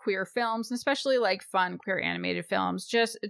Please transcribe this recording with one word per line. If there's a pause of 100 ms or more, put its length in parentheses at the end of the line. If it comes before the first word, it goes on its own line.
queer
films,
and
especially,
like,
fun
queer
animated
films,
just (120)